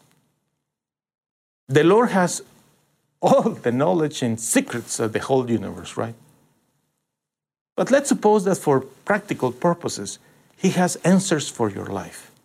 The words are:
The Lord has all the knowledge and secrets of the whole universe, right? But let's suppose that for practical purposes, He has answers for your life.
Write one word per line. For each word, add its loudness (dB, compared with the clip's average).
The 4
Lord 4
has 0
all 4
the -4
knowledge 0
and -2
secrets -4
of -2
the -2
whole 0
universe, -6
right? -6
But -2
let's 2
suppose 2
that 0
for 2
practical -2
purposes, -4
He 2
has 0
answers 2
for -2
your -10
life. -10